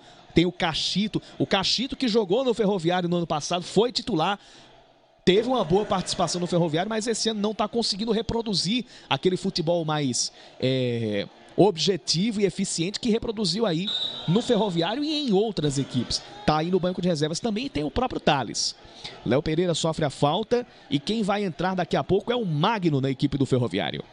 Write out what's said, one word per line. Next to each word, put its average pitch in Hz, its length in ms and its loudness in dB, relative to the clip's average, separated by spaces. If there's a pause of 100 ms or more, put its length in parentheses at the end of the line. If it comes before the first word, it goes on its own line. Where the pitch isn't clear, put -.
(360)
tem 165 100 6
o 180 60 0
Cachito. 185 720 -2 (180)
O 135 80 0
Cachito 208 480 0
que 254 140 0
jogou 220 340 2
no 254 100 2
Ferroviário 180 540 0
no 175 80 0
ano 170 100 0
passado, 170 380 -2
foi 226 260 2
titular. 196 480 -2 (880)
Teve 208 240 4
uma 247 160 2
boa 185 220 2
participação 180 560 -2
no 175 40 -4
Ferroviário, 170 440 0
mas 220 180 -4
esse 220 220 -2
ano 220 100 -4
não 214 140 0
tá 214 160 -2
conseguindo 226 420 -2
reproduzir 220 720 0 (260)
aquele 175 280 2
futebol 175 480 0
mais, 151 440 0 (300)
é, 117 680 0 (340)
objetivo 190 800 2
e 202 60 2
eficiente 185 540 -2
que 247 100 -2
reproduziu 220 560 0
aí 180 220 0 (400)
no 202 160 4
Ferroviário 208 600 0
e 302 240 -2
em 214 60 2
outras 170 460 0
equipes. 127 420 -2 (240)
Tá 156 140 2
aí 170 120 -2
no 185 80 2
banco 185 220 -4
de 175 80 0
reservas 156 320 -2
também, 233 260 -4
tem - 160 -4
o 147 80 -4
próprio - 300 -4
Thales. 135 520 0 (520)
Léo 127 160 2
Pereira 160 320 0
sofre 160 320 -2
a 143 40 2
falta 220 560 0 (240)
e - 80 0
quem 214 260 -2
vai 208 200 0
entrar 185 320 -2
daqui 180 220 0
a 143 60 0
pouco 202 280 0
é 247 40 2
o 240 100 -2
Magno 170 560 2
na 135 80 0
equipe 139 300 0
do 135 60 4
Ferroviário. 95 680 0